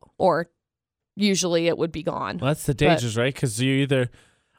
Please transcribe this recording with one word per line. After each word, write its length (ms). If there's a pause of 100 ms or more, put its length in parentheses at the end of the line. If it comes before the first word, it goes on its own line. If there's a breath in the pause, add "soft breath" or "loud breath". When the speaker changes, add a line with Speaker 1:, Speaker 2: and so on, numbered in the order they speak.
(180)
Speaker 1:
or 320 (640)
usually 520
it 100
would 140
be 100
gone. 380
Speaker 2:
Well, 100
that's 160
the 80
Speaker 1:
But 60
Speaker 2:
dangers, 360
right? 200
'Cause 240
you 160
either, 340 (500 soft breath)